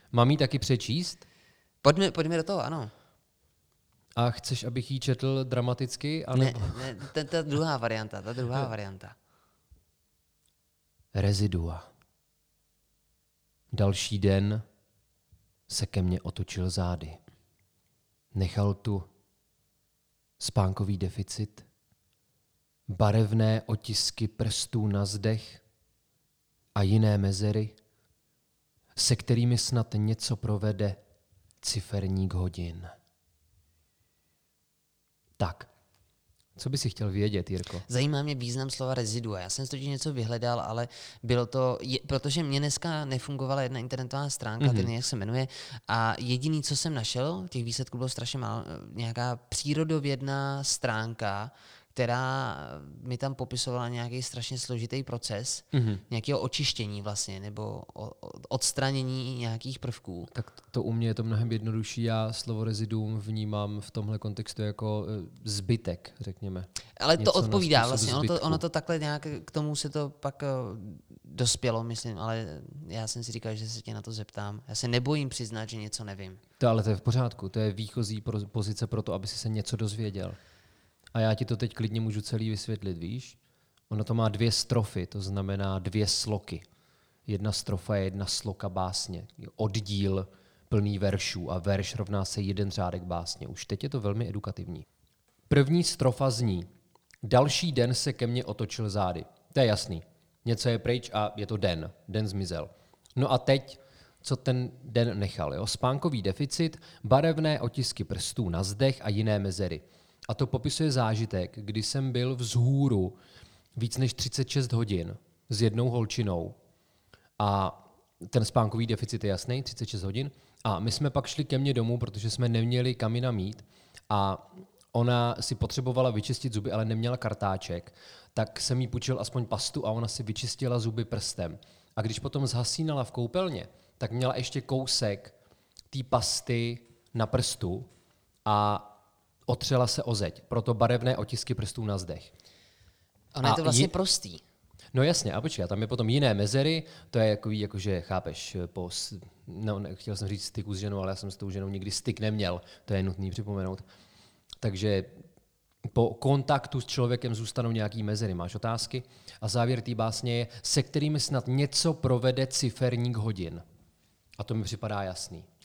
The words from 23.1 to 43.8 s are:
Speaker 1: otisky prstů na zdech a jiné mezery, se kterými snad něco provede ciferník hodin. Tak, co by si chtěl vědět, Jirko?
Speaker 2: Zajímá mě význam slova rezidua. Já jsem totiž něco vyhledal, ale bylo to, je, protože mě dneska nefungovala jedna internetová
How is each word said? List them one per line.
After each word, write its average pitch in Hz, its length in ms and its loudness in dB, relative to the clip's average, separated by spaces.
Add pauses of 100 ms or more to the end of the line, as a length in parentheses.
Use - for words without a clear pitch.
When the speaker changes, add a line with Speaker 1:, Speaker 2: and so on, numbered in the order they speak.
Speaker 1:
otisky 107 640 -2
prstů 110 580 -2
na 101 180 2
zdech 107 580 -2 (1120)
a 101 80 4
jiné 107 360 6
mezery, 104 520 2 (1300)
se - 200 4
kterými 120 420 4
snad - 400 0
něco 110 380 0
provede 104 600 0 (640)
ciferník 95 720 -2
hodin. 87 540 -4 (2500)
Tak, - 340 -2 (840)
co - 140 -4
by 135 80 0
si 113 120 0
chtěl 104 200 -2
vědět, 101 400 2
Jirko? 92 380 -4
Speaker 2:
Zajímá 139 340 2
mě 147 120 -2
význam 127 360 -4
slova 131 240 -2
rezidua. 113 460 -2
Já 90 100 -8
jsem 135 160 -4
totiž 135 200 -6
něco 143 260 -2
vyhledal, 120 480 0
ale 117 280 -4 (340)
bylo 120 240 4
to, 127 360 0
je, 131 240 -2
protože 143 360 0
mě 139 180 0
dneska 151 440 0
nefungovala 135 580 -2
jedna 127 160 -2
internetová 127 520 -4